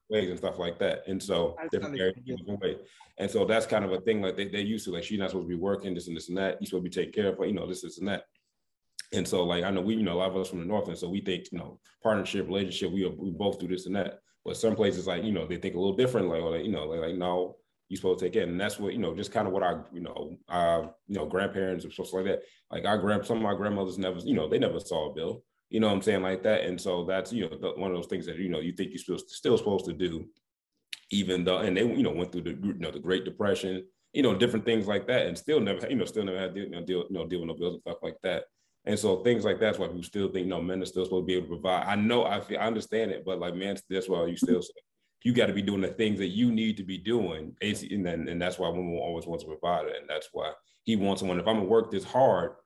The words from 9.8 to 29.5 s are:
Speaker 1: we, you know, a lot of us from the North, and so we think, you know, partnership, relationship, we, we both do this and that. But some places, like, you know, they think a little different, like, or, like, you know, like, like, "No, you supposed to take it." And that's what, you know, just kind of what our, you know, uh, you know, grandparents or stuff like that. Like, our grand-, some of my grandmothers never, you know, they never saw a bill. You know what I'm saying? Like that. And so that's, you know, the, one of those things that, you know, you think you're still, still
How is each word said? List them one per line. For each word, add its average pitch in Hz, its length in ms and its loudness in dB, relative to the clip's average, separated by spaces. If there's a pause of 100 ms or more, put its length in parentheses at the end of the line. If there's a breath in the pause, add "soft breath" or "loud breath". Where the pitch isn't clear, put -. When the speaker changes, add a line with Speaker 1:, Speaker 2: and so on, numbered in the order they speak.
Speaker 1:
we, 107 140 2
you 110 80 2
know, 87 100 2
a 87 60 2
lot 92 100 2
of 92 80 -2
us 92 120 -2
from 90 100 -6
the 82 60 -6
North, 101 220 0
and 85 100 -6
so 85 120 -6
we 98 120 -2
think, 90 300 -4
you 90 60 -6
know, 82 220 -10 (240 soft breath)
partnership, 101 420 2
relationship, 92 460 0
we, 92 160 0
we 92 240 -4
both 95 260 0
do 90 100 -4
this 90 200 -4
and 95 80 -2
that. 95 240 -2 (260)
But 87 100 -4
some 110 200 4
places, 92 320 2
like, 87 160 0
you 110 80 0
know, 82 160 0
they 85 100 -2
think 90 160 -4
a 85 60 -2
little 95 160 2
different, 120 340 4
like, 82 140 0
or, 82 80 0
like, 82 140 -2
you 110 60 0
know, 78 140 -2
like, 80 160 -4
like, 82 140 -2
"No, 90 420 0 (320)
you 92 80 -6
supposed 92 220 2
to 92 60 0
take 90 100 -2
it." 95 120 4
And 87 120 -2
that's 104 200 -2
what, 98 140 -2
you 117 60 -2
know, 82 160 -2
just 101 160 -6
kind 104 160 2
of 92 60 0
what 95 100 2
our, 85 280 0
you 87 100 -10
know, 78 360 -8 (100)
uh, 85 400 4 (200)
you 98 80 -4
know, 78 100 -2
grandparents 95 600 0
or 76 60 -12
stuff - 220 -8
like 92 120 0
that. 95 180 0 (280 loud breath)
Like, 85 140 -4
our 104 140 4
grand-, 104 260 2
some 117 120 2
of 113 60 0
my 101 120 2
grandmothers 95 420 0
never, 92 220 -2
you 127 160 2
know, 78 120 2
they 113 120 4
never 87 200 2
saw 78 300 -2
a - 40 -8
bill. - 300 -6 (280)
You 110 80 2
know 110 80 6
what 104 60 4
I'm 95 80 2
saying? 98 220 4
Like 95 200 0
that. 107 180 4
And 90 200 -2
so 90 220 0
that's, 95 280 -2
you 110 160 0
know, - 80 -8
the, 92 240 -4
one 95 120 0
of 90 60 0
those 85 100 -6
things 82 180 -4
that, 82 120 -6
you 92 120 -2
know, 80 100 0
you 82 140 -2
think 90 160 -2
you're 73 80 -8
still, 82 220 -4
still - 360 2